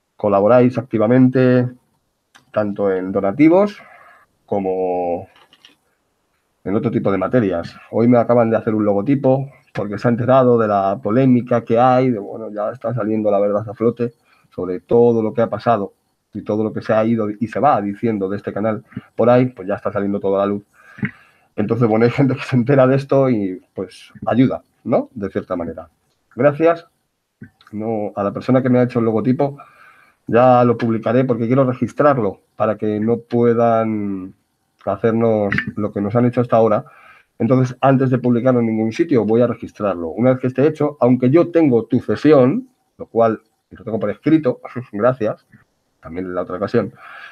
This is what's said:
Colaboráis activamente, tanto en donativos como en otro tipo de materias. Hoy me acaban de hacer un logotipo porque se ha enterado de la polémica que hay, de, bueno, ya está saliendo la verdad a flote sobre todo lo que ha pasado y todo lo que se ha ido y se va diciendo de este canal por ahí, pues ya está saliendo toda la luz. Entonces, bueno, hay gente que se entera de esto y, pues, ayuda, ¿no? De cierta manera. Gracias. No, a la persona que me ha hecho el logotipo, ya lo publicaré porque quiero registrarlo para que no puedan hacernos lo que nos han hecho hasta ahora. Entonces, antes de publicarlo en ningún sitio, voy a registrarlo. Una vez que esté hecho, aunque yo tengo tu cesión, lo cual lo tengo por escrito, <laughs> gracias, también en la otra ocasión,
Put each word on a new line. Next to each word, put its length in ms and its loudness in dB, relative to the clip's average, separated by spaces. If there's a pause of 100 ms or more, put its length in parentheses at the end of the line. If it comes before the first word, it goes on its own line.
(140)
Colaboráis 640 2
activamente, 880 2 (840)
tanto 400 -2
en 180 -4
donativos 680 2 (640)
como 840 -4 (1300)
en 140 -2
otro 160 -2
tipo 180 -2
de 80 0
materias. 580 -2 (140)
Hoy 160 0
me 120 6
acaban 320 2
de 60 2
hacer 180 -2
un 100 0
logotipo 640 0 (220)
porque 260 -8
se 80 -2
ha 40 2
enterado 480 4
de 100 0
la 340 0
polémica 600 2
que 140 0
hay, 320 4
de, 80 -2
bueno, 320 -12
ya 200 -4
está 240 -8
saliendo 360 -2
la 100 2
verdad 280 0
a 60 -12
flote 380 -2 (400)
sobre 280 -8
todo 420 2
lo 100 -2
que 100 0
ha 60 0
pasado 460 -2 (400)
y 80 -10
todo 220 -2
lo 80 -4
que 100 -10
se 100 -2
ha 120 2
ido 260 -2
y 160 -8
se 140 -6
va 200 2
diciendo 480 -4
de 80 -6
este 160 -10
canal 320 -4 (300)
por 160 2
ahí, 160 4
pues 220 -10
ya 80 -4
está 160 -6
saliendo 260 -4
toda 220 -2
la 60 0
luz. 180 -4 (920)
Entonces, 320 -2
bueno, 180 2
hay 60 4
gente 240 0
que 80 -10
se 140 -4
entera 320 2
de 80 2
esto 340 0
y, 320 -4 (120)
pues, 380 -14 (140)
ayuda, 380 0 (180)
¿no? 320 -2
De 160 -8
cierta 240 -6
manera. 340 -8 (460)
Gracias. 540 0 (840)
No, 460 -6
a 80 -4
la 80 -4
persona 280 -2
que 100 -2
me 100 2
ha 20 4
hecho 160 -2
el 60 0
logotipo, 540 -2 (680)
ya 380 4
lo 120 2
publicaré 480 0
porque 220 -2
quiero 180 2
registrarlo 760 -2 (160)
para 200 -2
que 240 -4
no 180 0
puedan 1160 -2 (500)
hacernos 720 0 (220)
lo 160 -4
que 80 -6
nos 160 -2
han 100 4
hecho 140 0
hasta 160 0
ahora. 280 2 (540)
Entonces, 420 0
antes 300 2
de 80 2
publicarlo 420 0
en 60 0
ningún 260 -2
sitio, 320 0
voy 180 2
a 40 2
registrarlo. 640 -6
Una 220 0
vez 100 0
que 80 -2
esté 180 0
hecho, 340 -2
aunque 300 2
yo 200 4
tengo 360 2
tu 140 -2
cesión, 680 2 (280)
lo 100 -16
cual 360 0 (280)
lo 140 -20
tengo 140 -6
por 120 -4
escrito, 500 0 (160)
<laughs> 160 -12
gracias, 540 -2 (540)
también 260 -10
en 80 -10
la 80 -4
otra 140 -10
ocasión, 360 -2 (400)